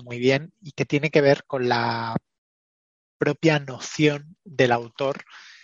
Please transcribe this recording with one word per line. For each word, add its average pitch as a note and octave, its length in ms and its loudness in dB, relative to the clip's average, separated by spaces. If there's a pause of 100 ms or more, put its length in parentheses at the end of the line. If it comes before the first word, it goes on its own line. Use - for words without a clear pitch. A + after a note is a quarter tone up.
muy A#2+ 160 -12
bien C3+ 320 0 (100)
y E3 120 -18
que C3+ 120 -4
tiene D3 240 -2
que D3+ 120 4
ver C#3 240 4
con B2 240 -4
la A#2 480 -2 (1000)
propia D3 420 0
noción D3 840 -4
del C3 280 2
autor A#2+ 520 -4 (400)